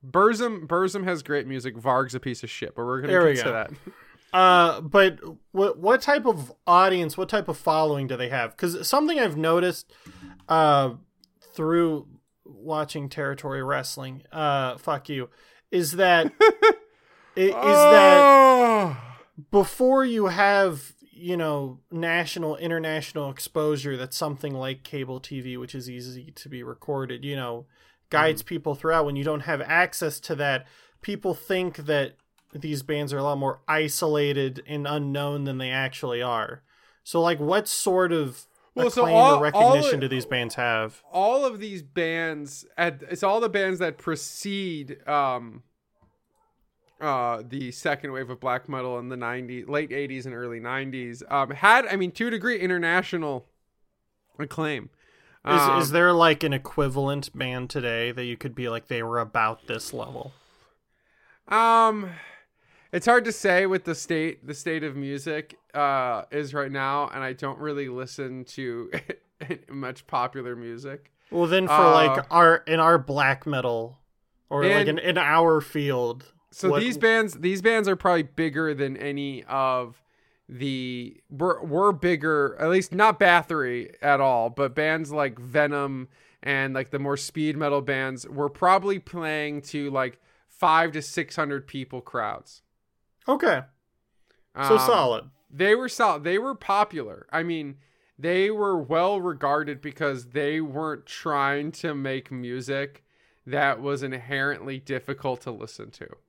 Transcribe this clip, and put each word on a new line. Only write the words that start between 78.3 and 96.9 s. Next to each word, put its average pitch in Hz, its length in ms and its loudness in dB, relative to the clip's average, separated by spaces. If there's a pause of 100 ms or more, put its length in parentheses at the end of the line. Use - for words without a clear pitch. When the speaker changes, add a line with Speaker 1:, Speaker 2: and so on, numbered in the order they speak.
Speaker 1:
than 135 220 -4
any 139 480 -8
of 127 580 -4 (460)
the, 127 680 -8 (140)
were, 165 340 -4
were 180 280 2
bigger, 151 680 0
at 156 80 0
least 185 240 0
not 208 260 2
Bathory 156 840 2
at 143 180 2
all, 120 300 2
but 127 240 -4
bands 156 360 -2
like 139 280 -4
Venom 139 720 -2 (340)
and, 135 320 -2
like, 135 160 -6
the 143 80 -6
more 139 180 -2
speed 151 400 -6
metal 143 240 0
bands 131 480 -4
were 143 220 -4
probably 190 480 2
playing 151 640 -6
to, 143 280 -8
like, 131 300 -4 (300)
five 160 420 2
to 151 80 -6
six 139 360 -8
hundred 143 300 -4
people 131 360 -12
crowds. - 580 -8 (680)
Speaker 2:
Okay. 262 360 2 (920)
So 139 200 4
Speaker 1:
Um, - 60 6
Speaker 2:
solid. 135 500 2 (200)
Speaker 1:
They 185 240 4
were 247 140 -2
solid. 180 360 0
They 180 140 0
were 262 160 -4
popular. 196 760 -4